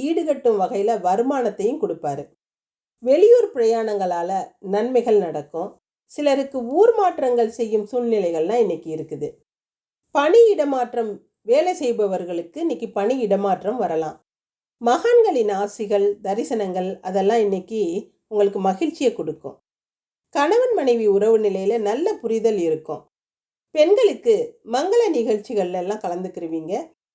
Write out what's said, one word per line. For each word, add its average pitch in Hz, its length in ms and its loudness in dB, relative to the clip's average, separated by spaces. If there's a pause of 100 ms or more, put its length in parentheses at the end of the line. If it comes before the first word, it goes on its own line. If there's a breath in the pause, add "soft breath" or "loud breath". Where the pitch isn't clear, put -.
ஈடுகட்டும் 285 580 0
வகையில 202 400 0
வருமானத்தையும் 233 800 0
கொடுப்பாரு. 156 440 -6 (800)
வெளியூர் 403 480 6
பிரயாணங்களால 208 800 -2 (340)
நன்மைகள் 226 540 2
நடக்கும். 165 500 -6 (420)
சிலருக்கு 277 460 -2 (100)
ஊர் 403 280 4
மாற்றங்கள் 262 640 0
செய்யும் 214 300 -2
சூழ்நிலைகள்லாம் 214 760 0
இன்னைக்கு 165 280 -4
இருக்குது. 151 360 -8 (880)
பணி 320 340 6
இடமாற்றம் 254 600 -2 (300)
வேலை 311 320 2
செய்பவர்களுக்கு 190 840 -4
இன்னைக்கு 277 300 -4
பணி 214 300 0
இடமாற்றம் 196 580 -2
வரலாம். 160 400 -4 (640)
மகான்களின் 330 720 2
ஆசிகள், 202 540 -2 (140)
தரிசனங்கள் 196 680 -4 (100)
அதெல்லாம் 196 460 0
இன்னைக்கு 196 360 -4 (440)
உங்களுக்கு 202 340 0
மகிழ்ச்சியை 233 540 0
கொடுக்கும். 151 440 -10 (760)
கணவன் 440 400 2
மனைவி 240 340 0
உறவு 208 320 4
நிலையில 202 400 -2
நல்ல 226 340 -2
புரிதல் 220 460 -2
இருக்கும். 156 420 -4 (720)
பெண்களுக்கு 311 600 4 (300)
மங்கள 330 440 0
நிகழ்ச்சிகள்ல 208 720 -2
எல்லாம் 208 220 -6
கலந்துக்கிருவீங்க. 175 680 -8 (420)